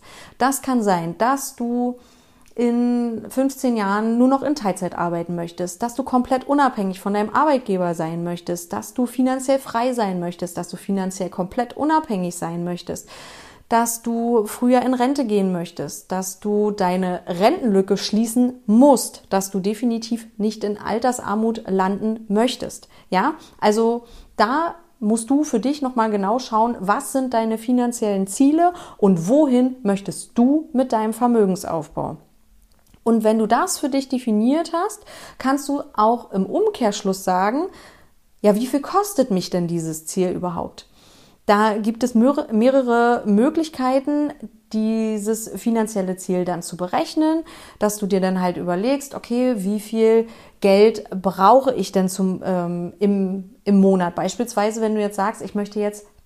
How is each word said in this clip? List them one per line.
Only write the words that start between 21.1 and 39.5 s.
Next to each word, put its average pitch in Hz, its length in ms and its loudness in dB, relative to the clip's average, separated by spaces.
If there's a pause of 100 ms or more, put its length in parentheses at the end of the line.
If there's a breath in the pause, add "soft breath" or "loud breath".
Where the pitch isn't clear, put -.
landen 202 640 -2
möchtest. - 600 -2 (200 soft breath)
Ja, 226 260 0 (260 loud breath)
also 226 420 2 (320 loud breath)
da 294 400 0 (240)
musst 226 300 0
du 285 160 4
für 240 160 0
dich 285 200 -2
nochmal 233 300 -2
genau 208 280 0
schauen, 233 420 0
was 214 320 -2
sind 262 200 -2
deine 226 240 0
finanziellen 226 720 0
Ziele 320 460 4 (240 loud breath)
und 185 320 4
wohin 254 540 4
möchtest 196 540 -4
du 277 360 4
mit 262 180 0
deinem 220 220 0
Vermögensaufbau? 185 1040 0 (840)
Und 226 220 2
wenn 220 160 4
du 220 80 2
das 254 320 0
für 285 100 -2
dich 269 200 -2
definiert 254 640 0
hast, 359 300 -4 (360 loud breath)
kannst 277 280 0
du 285 140 -2 (140)
auch 233 360 2
im 190 140 0
Umkehrschluss 208 800 -2
sagen, 202 400 0 (800 loud breath)
ja, 208 140 4
wie 240 120 -2
viel 285 140 -2
kostet 330 500 0
mich 185 180 -2
denn 175 180 -2